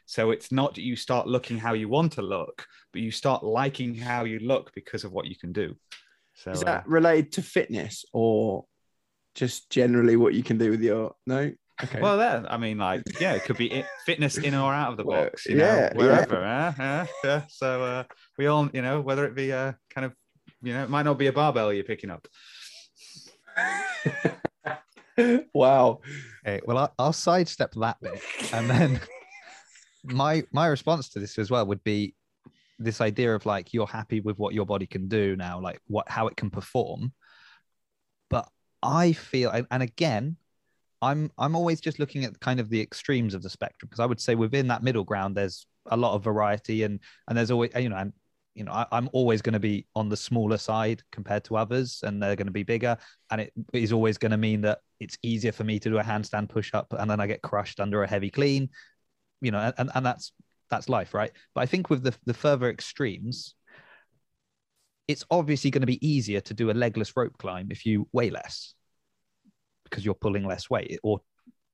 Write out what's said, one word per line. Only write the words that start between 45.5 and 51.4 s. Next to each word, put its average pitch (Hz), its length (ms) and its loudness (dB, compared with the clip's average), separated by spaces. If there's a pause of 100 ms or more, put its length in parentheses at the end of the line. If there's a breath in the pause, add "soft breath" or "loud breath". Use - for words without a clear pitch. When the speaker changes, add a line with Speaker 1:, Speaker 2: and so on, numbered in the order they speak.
Speaker 3:
a 113 100 0
lot 117 180 2
of 101 80 -2
variety, 107 600 0
and, 104 180 -2 (260 soft breath)
and 117 120 0
there's 113 120 2
always, 117 240 2
you 123 140 0
know, 101 80 -4
and, 98 160 -4 (420)
you 110 100 -12
know, - 80 -8
I, 113 200 -2
I'm 123 200 0
always 120 300 4
gonna 110 180 0
be 104 340 -2
on 107 140 0
the 104 80 -2
smaller 113 400 0
side 110 460 -2 (100)
compared 104 320 -4